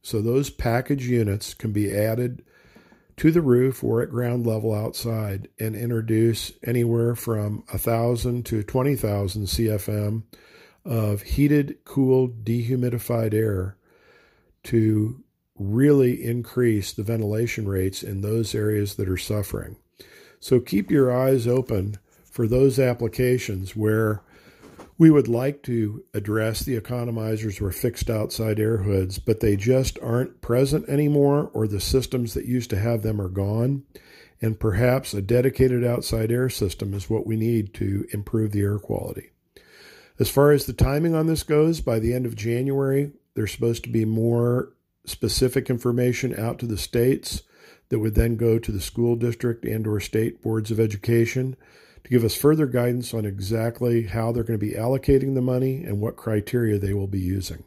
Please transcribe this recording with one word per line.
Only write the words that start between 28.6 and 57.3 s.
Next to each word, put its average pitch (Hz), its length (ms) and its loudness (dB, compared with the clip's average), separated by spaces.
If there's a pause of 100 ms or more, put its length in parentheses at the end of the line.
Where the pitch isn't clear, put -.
hoods, 95 380 0
but - 220 0
they 104 160 4
just 123 460 2
aren't 123 400 -2
present 131 480 0
anymore, 143 640 4
or 110 160 0
the 101 100 -2
systems 123 540 0
that - 120 -6
used 123 240 -2
to 101 80 0
have 113 240 0
them 104 200 -2
are 92 80 -4
gone. 113 540 0 (580)
And 110 180 -2
perhaps 123 540 2
a 101 80 -4
dedicated 123 640 2
outside 113 480 0
air 127 160 0
system 98 440 -4
is 98 160 -8
what 113 160 -2
we 110 120 -2
need 110 380 0
to 98 360 -2
improve 104 400 -2
the 101 100 0
air 101 160 0
quality. - 520 -6 (880)
As 120 100 2
far 143 220 6
as 139 140 4
the 127 80 -8
timing 156 420 2
on 160 120 2
this 160 160 0
goes, 156 360 2
by 113 200 0
the 117 140 0
end 127 120 -2
of 113 100 -4
January, 135 800 0 (220)
there's 107 180 -2
supposed 117 320 -2
to 117 40 -10
be 113 140 2
more 117 680 0 (320)
specific - 640 0
information 123 680 0
out 113 220 -4
to 120 80 -6
the 107 100 -4
states - 640 0 (440)
that 117 120 0
would 107 160 0
then 113 200 4
go 113 240 2
to 113 140 -6
the 98 80 -4
school 120 340 0
district 117 480 -2
and 110 240 -2
or 107 140 0
state - 400 -2
boards 110 300 -2
of 110 80 -2
education 117 760 2 (480)
to - 60 -20
give 123 140 4
us 110 120 0
further 151 300 4
guidance 120 480 -2
on 110 120 -2
exactly 113 800 -2
how 113 280 -4
they're 117 120 -2
gonna 113 140 -2
be 104 140 -2
allocating 135 640 2
the 127 60 0
money 131 420 -2
and 101 160 -4
what 107 160 -4
criteria 110 640 0
they 98 160 -2
will 98 140 -2
be 98 120 -4
using. 90 480 -6